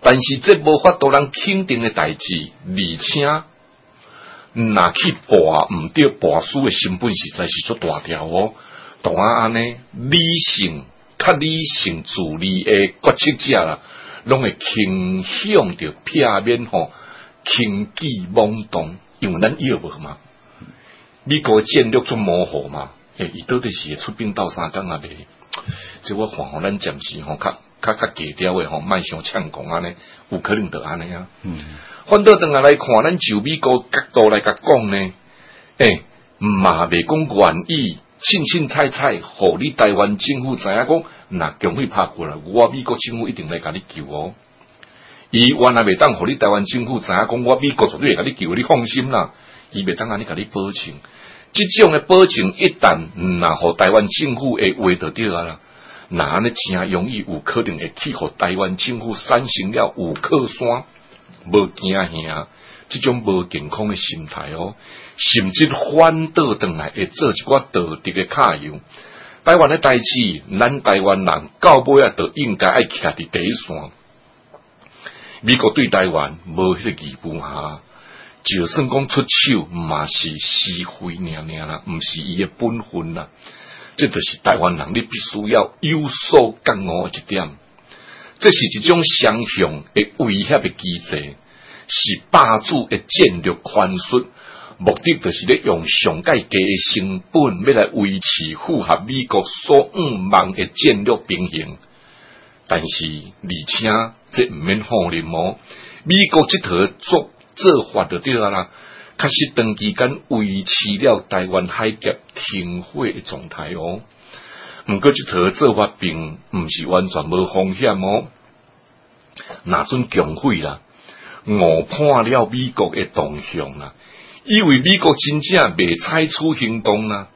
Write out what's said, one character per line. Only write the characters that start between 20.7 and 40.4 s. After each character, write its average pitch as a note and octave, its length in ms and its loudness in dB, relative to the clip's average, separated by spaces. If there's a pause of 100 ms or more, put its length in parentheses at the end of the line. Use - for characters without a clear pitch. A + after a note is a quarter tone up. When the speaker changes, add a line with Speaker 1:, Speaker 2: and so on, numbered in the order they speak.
Speaker 1:
美 D3 140 0
国 A#2 200 4
的 G#2+ 80 -2
战 A#2+ 240 4
略 B2+ 100 4
足 B2+ 140 -4
模 F2+ 300 0
糊 C#2 240 -8
嘛， C#2 220 -12 (260)
诶， F2 160 -8
伊 - 80 -16
到 B2 180 -2
底 A#2+ 100 -6
是 F2+ 200 -8
会 D2+ 80 -8
出 - 160 -10
兵 G#2+ 200 -6
斗 F#2 160 -4
相 E2 220 -8
共 F#2+ 180 -8
啊？ D#2+ 140 -8
袂？ E2 60 -16 (920)
这 G2+ 120 -8
我 G#2+ 120 -4
看 C#2+ 180 -10
吼， D#2 160 -10
咱 G2 180 -2
暂 D2+ 220 -8
时 - 200 -12
吼， D2+ 140 -10
较， - 240 -6 (220)
较， A2 120 0
较 - 140 -2
低 D2+ 260 -10
调 F2+ 240 -2
的 D#2+ 120 -4
吼， D#2 120 -6
莫 F#2 200 0
伤 E2 220 -10
呛 E2 280 -6
讲 D2 140 -14
安 E2+ 180 -4
尼， F2 120 -10 (340)
有 F#2 100 -6
可 G#2 160 -2
能 G#2+ 160 -4
就 D#2+ 80 -10
安 D2+ 200 -10
尼 F2 140 -10
啊。 F2+ 140 -14 (160)
Speaker 2:
嗯。 F2 140 -10 (500)
Speaker 1:
反 G#3 160 4
倒 G#3+ 100 10
转 E3+ 180 2
来 C#3 100 4
来 C#3+ 100 10
看， B2+ 320 4
咱 E3+ 140 0
就 G#2 240 0
美 D3 160 -4
国 B2+ 340 2
角 D3+ 100 0 (100)
度 A2 180 8
来 G#2+ 100 4
甲 G#2 140 0
讲 A#2+ 360 2
呢， G2 240 -4 (640)
诶， G#2 260 2 (360)
嘛 F#2+ 480 2
袂 E2+ 180 0
讲 D3+ 320 -2
愿 F2 300 4
意， C3 300 -4 (220)
凊 F#3 240 2
凊 D#3 240 0
彩 C#3+ 220 0
彩， B2+ 320 -2
互 E2+ 380 0
你 C3+ 120 -2
台 G#2+ 220 4
湾 G2+ 240 2
政 C3+ 260 -2